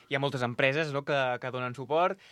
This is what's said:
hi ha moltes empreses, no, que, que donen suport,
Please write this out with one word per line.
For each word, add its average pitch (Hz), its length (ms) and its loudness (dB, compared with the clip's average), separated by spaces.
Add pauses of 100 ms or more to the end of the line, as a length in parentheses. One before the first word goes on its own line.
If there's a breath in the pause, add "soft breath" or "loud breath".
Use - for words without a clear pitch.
(100)
hi 139 60 0
ha 139 40 0
moltes 139 220 0
empreses, 139 500 2
no, 139 140 -4
que, 131 340 0
que 127 120 -6
donen 123 240 -6
suport, 156 420 2 (140 loud breath)